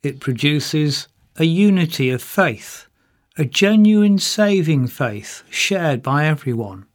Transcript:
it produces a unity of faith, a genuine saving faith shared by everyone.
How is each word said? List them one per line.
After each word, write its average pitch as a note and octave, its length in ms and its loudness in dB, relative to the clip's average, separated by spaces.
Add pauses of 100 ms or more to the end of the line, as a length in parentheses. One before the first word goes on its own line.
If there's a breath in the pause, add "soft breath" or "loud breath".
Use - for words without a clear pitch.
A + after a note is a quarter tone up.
it C3+ 180 -6
produces D3 880 -2 (280)
a D#3+ 80 0
unity E3 640 2
of B2+ 100 -4
faith, - 680 -4 (520)
a D3+ 80 0
genuine G#3 720 4
saving E3 720 0
faith A2 600 -8
shared D#3+ 540 -2
by C#3+ 240 0
everyone. A2+ 580 -4 (100)